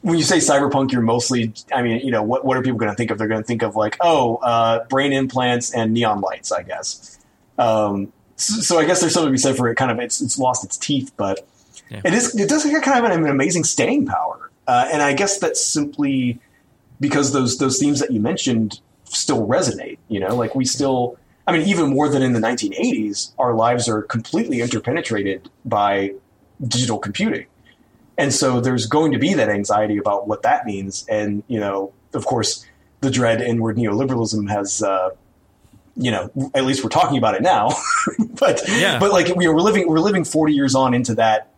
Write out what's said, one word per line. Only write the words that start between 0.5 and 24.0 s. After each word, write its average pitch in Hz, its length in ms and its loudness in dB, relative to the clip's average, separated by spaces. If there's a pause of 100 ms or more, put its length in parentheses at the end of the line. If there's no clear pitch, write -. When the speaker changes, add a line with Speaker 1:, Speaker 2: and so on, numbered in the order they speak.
Speaker 1:
you're 123 100 0
mostly, 113 520 0 (180)
I 127 120 0
mean, 117 200 0
you 135 80 -2
know, 107 120 0
what, 127 200 -2
what 131 140 0
are 127 60 -2
people 123 160 0
gonna 104 160 -2
think 113 160 -2
of? 104 60 -4
They're 107 100 -2
gonna 110 160 -2
think 117 180 -2
of, 107 140 -2
like, 107 260 -2
oh, 135 360 2
uh, 113 480 2
brain 139 280 0
implants 127 600 -2
and 113 200 0
neon 110 280 0
lights, - 300 -6
I 95 120 -2
guess. - 560 -12 (380)
Um, 107 540 0 (240)
so, 214 260 -4
so 175 180 2
I 156 60 4
guess 175 160 2
there's 170 120 0
something 160 160 2
to 131 40 2
be 127 40 2
said 135 180 2
for 123 140 0
it. 117 60 -2
Kind 131 160 0
of, 110 80 -4
it's, 120 220 -4
it's 135 180 -4
lost 127 240 0
its - 140 -8
teeth, 135 400 -2
but 98 280 -4 (440)
Speaker 2:
Yeah. 104 140 -14
Speaker 1:
it 165 100 2
is, 240 260 0
it 202 100 0
does 302 140 2
have 302 180 2
kind 254 240 2
of 214 60 2
an, 165 120 2
an 147 60 2
amazing 147 340 0
staying - 440 0
power. - 420 -6 (180)
Uh, 123 240 2
and 147 100 0
I 143 120 2
guess 196 260 -2
that's - 240 -2
simply 139 760 -2 (600)
because 139 340 0
those, 127 240 0
those 131 220 0
themes 147 200 2
that 139 120 -2
you 113 80 0
mentioned 117 600 0 (260)
still - 400 -2
resonate, - 520 -2 (100)
you 101 120 -4
know, 95 160 -2
like, 117 200 -2
we 131 100 0
still, 127 520 -2 (280)
I 185 60 0
mean, 160 160 2
even 170 220 2
more 139 180 2
than 135 140 2
in 127 120 2
the 117 60 2
nineteen 120 360 -2
eighties, 110 600 -4
our 123 160 0
lives 117 360 2
are 107 140 -2